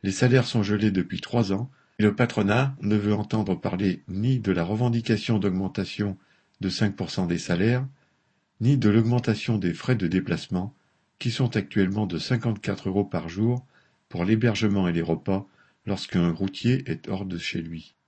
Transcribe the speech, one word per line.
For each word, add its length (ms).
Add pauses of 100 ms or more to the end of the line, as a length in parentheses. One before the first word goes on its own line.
Les 100
salaires 340
sont 160
gelés 280
depuis 320
trois 320
ans, 160 (280)
et 40
le 120
patronat 680
ne 140
veut 180
entendre 400
parler 520
ni 320
de 140
la 120
revendication 760
d'augmentation 800 (420)
de 80
cinq 260
pour 160
cent 140
des 140
salaires, 480 (720)
ni 160
de 140
l'augmentation 680
des 160
frais 240
de 120
déplacement, 680 (440)
qui 120
sont 260
actuellement 520
de 100
cinquante-quatre 720
euros 160
par 240
jour 360 (440)
pour 160
l'hébergement 640
et 40
les 100
repas 440 (400)
lorsqu'un 460
routier 580
est 160
hors 200
de 120
chez 240
lui. 320 (140)